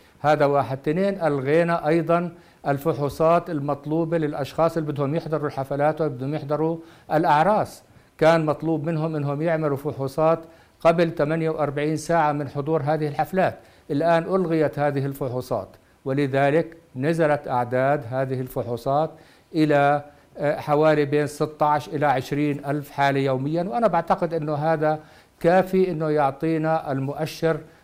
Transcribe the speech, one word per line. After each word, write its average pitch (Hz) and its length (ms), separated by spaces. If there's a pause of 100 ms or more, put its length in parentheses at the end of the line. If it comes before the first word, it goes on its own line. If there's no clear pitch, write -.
(200)
هذا 147 260
واحد. 135 320
اثنين، 190 440
ألغينا 151 680
أيضًا 170 440 (360)
الفحوصات 151 800
المطلوبة 151 680
للأشخاص 156 600
اللي 151 140
بدهم 139 240
يحضروا 151 320
الحفلات 143 540
وبدهم 135 320
يحضروا 151 440 (360)
الأعراس. 160 720 (340)
كان 160 280
مطلوب 156 380
منهم 160 320
إنهم 143 260
يعملوا 156 360
فحوصات 143 640 (400)
قبل 170 320
ثمانية 160 380
وأربعين 151 480
ساعة 156 340
من 143 180
حضور 147 320
هذه 151 260
الحفلات. 151 520 (320)
الآن 165 320
ألغيت 165 560
هذه 139 260
الفحوصات، 127 640 (380)
ولذلك 139 720 (180)
نزلت 147 520
أعداد 127 600
هذه 131 320
الفحوصات 135 720 (440)
إلى، 147 480 (340)
آه، 151 220
حوالي 151 460
بين 147 220
ستاش 147 600
إلى 147 160
عشرين 143 600
ألف 143 260
حالة 139 280
يوميًا، 135 440
وأنا 226 240
بعتقد 170 460
إنه 151 220
هذا 156 440 (400)
كافي 185 520
إنه 156 180
يعطينا 156 840
المؤشر 147 680 (240)